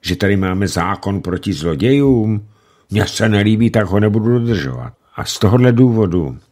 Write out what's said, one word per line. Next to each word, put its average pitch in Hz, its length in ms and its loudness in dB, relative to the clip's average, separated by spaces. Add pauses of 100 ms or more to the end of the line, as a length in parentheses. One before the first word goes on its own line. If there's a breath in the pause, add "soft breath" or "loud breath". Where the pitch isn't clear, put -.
Že 87 160 -4
tady 101 200 2
máme 95 320 -2
zákon 98 520 -4
proti 90 320 -6
zlodějům? 107 920 0 (440 soft breath)
Mně 104 160 0
se - 220 -2
nelíbí, 107 420 2
tak 107 160 0
ho 98 140 0
nebudu 107 380 0
dodržovat. 67 540 -4 (240)
A - 80 -8
z - 140 -10
tohohle 123 340 4
důvodu 98 680 2 (120)